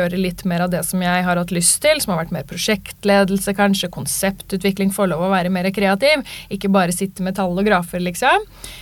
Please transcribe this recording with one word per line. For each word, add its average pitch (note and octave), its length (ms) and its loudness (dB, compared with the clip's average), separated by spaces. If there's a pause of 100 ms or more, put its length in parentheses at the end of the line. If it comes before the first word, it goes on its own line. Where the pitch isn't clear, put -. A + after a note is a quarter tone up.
gjøre F3 180 0
litt F3+ 240 -4
mer F3 160 0
av F3+ 80 0
det E3+ 160 -2
som F#3 160 -2
jeg F3+ 240 2
har F3+ 120 2
hatt F3 160 -2
lyst F3 280 0
til, D4+ 200 4
som G3+ 120 -2
har E3 120 -2
vært - 100 -8
mer C#3 100 -6
prosjektledelse, G3 1120 0
kanskje G3 320 2
konseptutvikling, G3 1040 -2
få G3 160 0
lov E3 160 0
å F#3+ 80 2
være F3+ 160 0
mer F#3 240 0
kreativ, G#3 480 2 (320)
ikke G3 160 -2
bare F#3 240 4
sitte F#3+ 320 -4
med F#3+ 120 -2
tall F3+ 200 0
og G3+ 80 2
grafer, F3+ 400 0
liksom. C#4 400 2 (360)